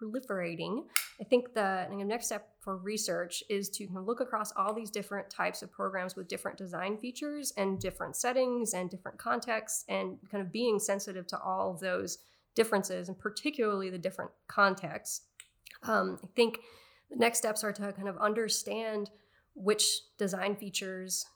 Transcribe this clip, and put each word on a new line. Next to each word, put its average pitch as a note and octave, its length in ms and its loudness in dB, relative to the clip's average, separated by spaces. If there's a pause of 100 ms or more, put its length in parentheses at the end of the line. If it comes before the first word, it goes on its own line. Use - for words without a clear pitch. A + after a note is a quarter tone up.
proliferating, F#3+ 840 -2 (340)
I A3 40 -12
think B3 300 4
the, F#3+ 320 2
I - 0 -
think G3 140 -6
the G3 60 -2
next A3+ 200 -2
step G#3 240 -4 (120)
for F#3+ 160 -4
research F3+ 680 -2
is G3+ 220 0
to - 160 -6
kind F#3 140 -6
of F#3 80 -6
look A#3 140 0
across G#3+ 320 -2
all G3+ 200 2
these A3 160 -6
different G3+ 400 -4
types F3+ 320 -2
of F#3+ 100 -14
programs F#3+ 440 -4
with F#3 120 -10
different G3 300 -6
design F#3 400 -4
features C4+ 600 -6
and G3 220 2
different F3+ 360 -4
settings B3 580 4
and F3+ 160 -2
different - 300 -10
contexts A#3 680 0
and F#3+ 300 -2 (140)
kind G3+ 120 0
of F3 80 -4
being A3 280 4
sensitive G3 480 -2
to - 120 -4
all F#3+ 320 0
of E3+ 80 -6
those F#3 380 -2 (380)
differences F#3+ 520 4
and F#3+ 120 -8
particularly G#3 720 0
the F#3 80 -4
different F3+ 320 -4 (160)
contexts. F#3+ 760 2 (640)
Um, F#3+ 400 2
I F#3 120 -14
think A3+ 220 6 (520)
the C#4 80 -6
next A#3 220 6
steps A3 240 2
are G#3 100 0
to G3+ 180 -4
kind G3 160 -6
of F#3 100 -4
understand G#3+ 920 0 (440)
which G#3 320 4 (320)
design G3 380 0
features F#3 680 -4 (100)